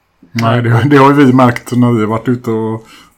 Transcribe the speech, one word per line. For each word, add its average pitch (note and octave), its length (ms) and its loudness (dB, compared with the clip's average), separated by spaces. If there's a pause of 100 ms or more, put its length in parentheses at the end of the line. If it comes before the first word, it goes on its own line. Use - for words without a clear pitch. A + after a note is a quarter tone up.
(320)
Nej, A#2 300 -2
det, A#2 280 0
det C#3+ 60 4
har C#3 180 4
ju D3 120 4
vi B2 60 4
märkt B2 440 0
när B2 160 2
vi A2+ 80 -2
har G#2+ 60 -2
varit A2 220 -6
ute B2 220 -6
och A2 360 -6 (320)